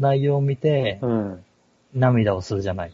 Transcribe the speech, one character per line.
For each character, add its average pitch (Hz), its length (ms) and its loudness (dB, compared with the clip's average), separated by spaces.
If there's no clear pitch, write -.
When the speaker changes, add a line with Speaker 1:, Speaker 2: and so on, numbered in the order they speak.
Speaker 1:
内 139 220 2
容 143 140 2
を 139 40 0
見 139 160 0
て、 131 460 0
Speaker 2:
う 120 100 0
ん。 98 320 -4
Speaker 1:
涙 120 440 2
を 92 40 -4
す 98 140 -8
る 98 80 -2
じ 98 80 -4
ゃ 90 40 -4
な 87 120 -8
い、 87 80 -16